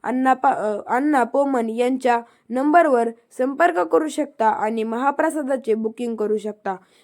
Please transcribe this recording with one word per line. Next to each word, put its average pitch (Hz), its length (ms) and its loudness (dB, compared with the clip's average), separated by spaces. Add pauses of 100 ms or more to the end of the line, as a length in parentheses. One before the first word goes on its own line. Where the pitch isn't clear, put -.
अण्णा 262 320 2
पा-, 262 180 0
अ, 208 340 -2
अण्णा 269 380 2
पोमन 262 460 0
यांच्या 240 500 0 (300)
नंबरवर 269 580 4 (300)
संपर्क 294 400 0
करू 320 300 2
शकता 269 400 -2
आणि 220 340 -2
महाप्रसादाचे 262 920 -2
बुकिंग 220 420 -6
करू 214 220 -2
शकता. 202 380 -8 (280)